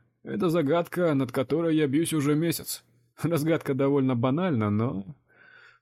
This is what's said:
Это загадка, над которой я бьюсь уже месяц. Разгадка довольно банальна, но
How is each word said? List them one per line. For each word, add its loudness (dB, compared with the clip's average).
Это -2
загадка, 0
над 0
которой 0
я 2
бьюсь 0
уже 2
месяц. -2
Разгадка 0
довольно 2
банальна, 0
но -2